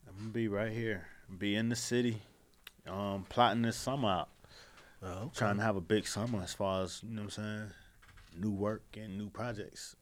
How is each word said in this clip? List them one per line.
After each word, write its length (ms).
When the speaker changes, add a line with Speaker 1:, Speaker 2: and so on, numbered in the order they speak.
Speaker 1:
I'm 100
gonna 120
be 180
right 240
here. 360
Be 160
in 140
the 60
city. 460
Um, 420
plotting 340
this 140
summer 320
out. 200
Speaker 2:
Oh, 60
okay. 260
Speaker 1:
Trying 240
to 60
have 120
a 60
big 260
summer 360
as 100
far 300
as, 200
you 120
know 80
what 160
I'm 40
saying, 280
new 120
work 320
and 220
new 140
projects. 720